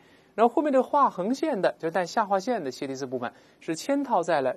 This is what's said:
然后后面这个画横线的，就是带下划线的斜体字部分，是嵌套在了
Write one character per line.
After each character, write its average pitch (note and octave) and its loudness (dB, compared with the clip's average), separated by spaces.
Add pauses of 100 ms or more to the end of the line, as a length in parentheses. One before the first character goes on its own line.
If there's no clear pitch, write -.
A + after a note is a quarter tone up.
(340)
然 A3+ 4
后 A#3+ -4
后 E4 2
面 D4 0
这 C4 4
个 B3 6
画 C4 2
横 G3 -4
线 C4+ -2
的， E3 2
就 - -6
是 E3 -2
带 F3 0
下 G#3+ -2
划 G3 0
线 G3 -4
的 C3 -4
斜 C#3+ -8
体 C3+ -6
字 C3 -6
部 B2+ -6
分， A#2 -4 (300)
是 E3+ -6
嵌 C#4 -2
套 A3+ 2
在 D#3+ 2
了 B2+ 0